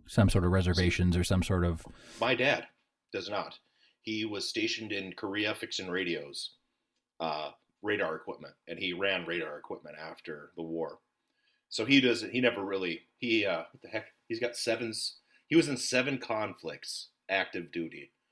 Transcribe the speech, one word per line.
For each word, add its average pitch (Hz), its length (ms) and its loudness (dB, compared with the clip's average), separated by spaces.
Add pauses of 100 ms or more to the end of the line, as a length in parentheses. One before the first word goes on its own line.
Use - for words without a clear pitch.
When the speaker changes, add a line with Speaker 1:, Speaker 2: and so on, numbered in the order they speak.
Speaker 1:
some 101 220 6
sort 90 160 6
of 90 80 4
reservations 90 640 4
or 90 80 4
some 92 180 4
sort 90 220 2
of 85 200 0 (360)
Speaker 2:
My 127 140 4
dad - 340 2 (440)
does 98 160 -4
not. 98 300 -4 (440)
He 110 220 -4
was 104 240 -4
stationed 110 440 -4
in 95 220 -6
Korea 104 400 -2
fixing 98 360 -8
radios, 82 640 -4 (640)
uh, 76 340 -4 (300)
radar 101 340 0
equipment, - 380 -12 (140)
and 85 100 -10
he 92 140 -4
ran 92 340 0
radar 78 320 -4
equipment 80 400 -12
after 78 580 -12
the 85 60 -8
war. 82 360 -6 (720)
So 110 160 -4
he 135 160 8
doesn't, 113 320 2
he 127 80 0
never 107 240 2
really, 92 380 -2 (160)
he, 110 280 2
uh, 82 240 0
what - 120 -20
the - 60 -16
heck? - 240 -8 (160)
He's 113 120 -6
got 120 160 -4
seven 113 340 -2
s-, - 260 -6 (300)
he 151 100 2
was 151 120 6
in 135 80 -4
seven 127 420 0
conflicts, 101 880 -6 (200)
active 92 440 -2
duty, 78 400 -8 (200)